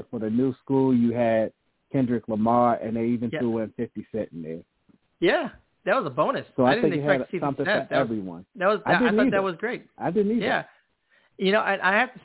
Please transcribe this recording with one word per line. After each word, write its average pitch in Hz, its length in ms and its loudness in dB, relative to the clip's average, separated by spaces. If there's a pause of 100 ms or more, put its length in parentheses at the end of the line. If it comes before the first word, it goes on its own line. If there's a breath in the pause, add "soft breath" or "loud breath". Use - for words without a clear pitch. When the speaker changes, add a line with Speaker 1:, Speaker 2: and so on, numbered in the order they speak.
Speaker 1:
for 120 100 -8
the 110 100 -4
new 123 340 0
school, 135 300 2
you 117 180 4
had 113 420 0 (380)
Kendrick 123 360 -2
Lamar, 117 500 2
and 113 200 -6
they 113 80 0
even 120 260 -2
Speaker 2:
Yeah. 151 80 -6
Speaker 1:
threw 113 200 -2
in 110 140 -4
fifty 110 380 -8
Cent 107 200 -4
in 82 100 -12
there. 80 200 -10 (580)
Speaker 2:
Yeah, 254 300 2 (360)
that 190 100 0
was 226 120 -2
a - 20 -8
bonus. 151 460 -2
Speaker 1:
So 131 80 4
I 123 80 6
Speaker 2:
I 185 40 4
didn't 226 140 0
Speaker 1:
think 170 60 0
it 143 100 -2
Speaker 2:
expect 143 140 2
Speaker 1:
had 127 80 -4
Speaker 2:
to - 40 -20
see 180 80 -4
Speaker 1:
something 143 260 -2
Speaker 2:
fifty 196 120 0
Cent. - 120 -6
Speaker 1:
for - 40 -6
Speaker 2:
That 143 80 2
was, 120 80 -2
Speaker 1:
everyone. 95 360 -8 (100)
Speaker 2:
that 180 120 -2
was, 208 200 2
Speaker 1:
I - 20 2
Speaker 2:
I 156 100 4
Speaker 1:
didn't 226 160 2
Speaker 2:
thought 226 60 4
Speaker 1:
either. 262 100 2
Speaker 2:
that 196 120 0
was 190 140 -4
great. 226 280 -8 (140)
Speaker 1:
I 123 100 -4
didn't 202 280 0
either. 208 80 -2
Speaker 2:
Yeah. 247 180 -2 (760)
You 190 140 0
know, 214 80 4
I, 185 320 0
I 208 80 4
have 247 140 0
to 196 120 -20